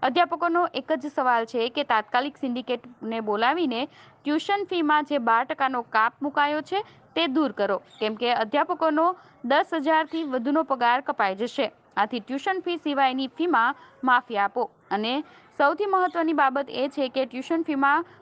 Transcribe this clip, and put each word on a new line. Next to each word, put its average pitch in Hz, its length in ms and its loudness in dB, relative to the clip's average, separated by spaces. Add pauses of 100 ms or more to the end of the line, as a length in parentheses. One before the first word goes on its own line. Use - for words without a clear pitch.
અધ્યાપકોનો 339 720 0
એક 285 200 -4
જ 294 220 -4
સવાલ 247 300 2
છે 233 240 -2
કે 285 140 -4
તાત્કાલિક 247 540 -2
સિન્ડિકેટને 240 800 -6
બોલાવીને 240 680 0
ટ્યુશન 330 800 -4
ફીમાં 302 380 0
જે 294 140 -2
બાર 233 280 2
ટકાનો 262 360 -2
કાપ 233 400 0
મુકાયો 294 400 0
છે 392 240 -4 (300)
તે 330 120 0
દૂર 269 240 2
કરો, 196 300 -2 (180)
કેમ 220 160 -2
કે 240 180 0
અધ્યાપકોનો 311 840 0 (300)
દસ 285 280 4
હજારથી 320 500 0
વધુનો 277 400 0
પગાર 247 380 2
કપાઈ 214 340 -2
જશે. 226 360 -4 (260)
આથી 220 220 0
ટ્યુશન 277 400 -4
ફી 349 180 -4
સિવાયની 269 500 0
ફીમાં 269 480 0 (280)
માફી 247 340 2
આપો. 202 340 0 (200)
અને 226 320 -2 (340)
સૌથી 311 280 2
મહત્વની 359 480 0
બાબત 277 360 2
એ 269 180 -2
છે 277 220 -2
કે 262 160 -2
ટ્યુશન 262 380 -4
ફીમાં 285 420 2 (160)